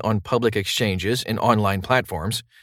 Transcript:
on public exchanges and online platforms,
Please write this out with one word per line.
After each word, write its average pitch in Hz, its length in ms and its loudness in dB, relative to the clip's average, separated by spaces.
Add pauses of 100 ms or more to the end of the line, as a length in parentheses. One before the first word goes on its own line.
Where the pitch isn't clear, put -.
on 107 160 2
public 117 360 0
exchanges 104 680 -2
and - 160 -4
online 104 420 2
platforms, 107 600 0 (200)